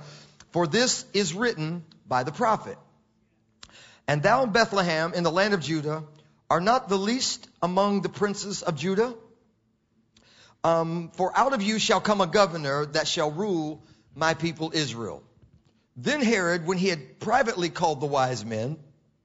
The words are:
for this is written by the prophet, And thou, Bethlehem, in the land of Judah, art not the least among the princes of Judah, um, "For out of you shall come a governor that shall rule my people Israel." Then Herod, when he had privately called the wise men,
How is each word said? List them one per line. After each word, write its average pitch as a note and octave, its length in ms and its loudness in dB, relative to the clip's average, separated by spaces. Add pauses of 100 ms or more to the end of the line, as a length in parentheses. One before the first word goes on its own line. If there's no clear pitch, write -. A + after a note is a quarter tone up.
(540)
for E3+ 140 2
this A3+ 440 2
is G3 220 0
written F3 500 -4 (240)
by B2+ 160 0
the D3+ 80 -4
prophet, G3+ 460 -2 (1300)
And D3 140 0
thou, A#3+ 240 4
Bethlehem, F3+ 680 2
in F3 100 -2
the D#3+ 80 2
land G3 220 2
of F3 80 0
Judah, D3+ 420 -4 (460)
art E3 140 2
not A3+ 260 2
the G3 80 2
least A#3 500 -4 (140)
among G3 400 2
the E3+ 80 -2
princes G3+ 520 -4
of E3+ 140 -2
Judah, F#3+ 400 0 (1500)
um, E3 480 0
"For - 240 0
out C4 160 4
of A3 80 0
you G#3+ 180 0
shall F#3+ 220 2
come G3+ 200 2
a F3+ 60 2
governor D#3 580 2 (120)
that D#3 100 0
shall D#3 240 0
rule D#3+ 520 -4 (320)
my D#3+ 180 2
people D#3+ 400 -4
Israel." A2+ 480 -4 (720)
Then C4 260 -2
Herod, F#3 440 2
when F#3 120 0
he F#3 120 0
had D#3+ 300 -6
privately A3 500 0
called D#3 320 -2
the D3+ 60 -2
wise C3 360 0
men, A2+ 340 -4 (480)